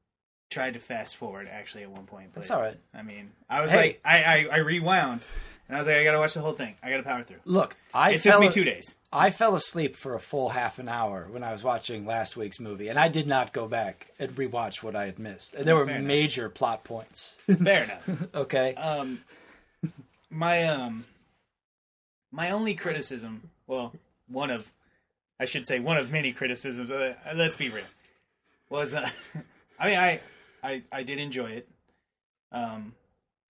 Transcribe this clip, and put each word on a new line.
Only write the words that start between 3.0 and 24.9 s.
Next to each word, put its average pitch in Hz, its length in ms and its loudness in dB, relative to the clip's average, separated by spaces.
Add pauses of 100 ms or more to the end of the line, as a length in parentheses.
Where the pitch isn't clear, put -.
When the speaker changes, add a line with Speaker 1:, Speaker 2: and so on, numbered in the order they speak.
Speaker 1:
mean, 104 280 -16 (180)
I 139 140 0
was 156 80 0
Speaker 2:
Hey. 185 60 8
Speaker 1:
like, - 280 4
I, 160 200 8
I, 156 280 6
I 151 60 4
rewound, 160 680 2 (440)
and 135 80 -6
I 147 40 -2
was 147 80 -2
like, 151 80 6
"I 151 80 6
gotta 151 140 6
watch 156 160 2
the 165 60 -4
whole 156 120 -2
thing. 117 320 -8
I 127 60 -6
gotta 135 120 0
power 123 220 -4
through." 87 200 -20
Speaker 2:
Look, 180 300 2 (180)
I 156 200 6
Speaker 1:
It - 100 2
Speaker 2:
fell 208 120 10
Speaker 1:
took 208 80 10
me 196 40 10
Speaker 2:
a-, 185 40 8
Speaker 1:
two 196 140 4
days. - 320 -4 (160)
Speaker 2:
I 175 180 6
fell 208 260 2
asleep 156 400 -2
for 131 180 -8
a 110 60 -6
full 131 300 -2
half 120 280 -4
an 123 100 -10
hour 104 420 -4
when 123 120 -10
I 117 100 -6
was 104 120 -8
watching 117 420 -4
last 113 300 -4
week's 107 240 -8
movie, 104 280 -8
and 123 100 -2
I 165 100 6
did 156 180 0
not 131 260 0
go 117 140 -4
back 110 400 -4 (140)
and 131 160 -6
rewatch 117 480 -6
what 107 100 -8
I 101 120 -4
had 95 120 -10
missed. 107 360 -14
And 143 120 -4
there 160 80 8
Speaker 1:
Fair 147 120 6
Speaker 2:
were 147 40 -4
Speaker 1:
enough. 139 160 -4
Speaker 2:
major 139 420 0
plot 117 360 -2
points. - 560 -12
<laughs> - 60 -20 (160)
Speaker 1:
Fair 175 220 4
enough. 131 500 -8
Speaker 2:
Okay. 135 400 0
Speaker 1:
Um, 139 480 -6 (1080)
my, 170 340 2
um, 123 400 -2 (1300)
my 165 200 -4
only 214 240 0
criticism, 131 760 -6 (160)
well, 127 280 -6 (340)
one 135 220 -4
of, 113 200 -6 (680)